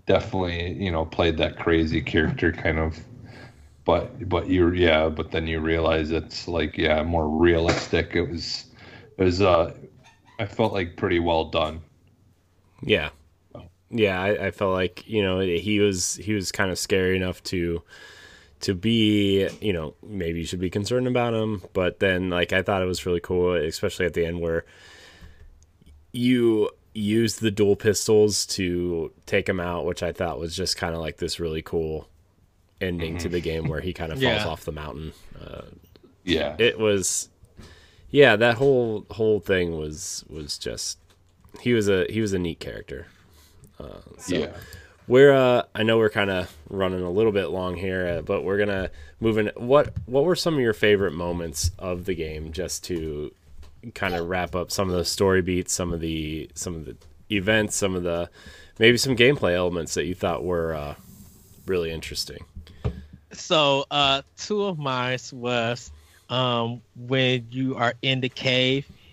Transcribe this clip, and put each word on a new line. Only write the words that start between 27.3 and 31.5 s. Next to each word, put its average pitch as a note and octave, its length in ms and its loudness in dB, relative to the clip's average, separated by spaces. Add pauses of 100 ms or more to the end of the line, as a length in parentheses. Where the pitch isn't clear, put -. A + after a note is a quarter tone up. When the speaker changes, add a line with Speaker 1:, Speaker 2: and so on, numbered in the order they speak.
Speaker 2:
the A2+ 140 0
dual G2+ 240 4
pistols G#2+ 720 4
to F2 640 -2 (140)
take G2 220 0
him F#2+ 120 0
out, F2 260 -4
which F2 160 -4
I E2+ 100 -2
thought D#2 280 -4
was E2 160 -8
just F2+ 220 -4
kinda, E2 220 -4
like, D#2+ 180 -6
this - 220 -6
really D#2+ 220 -4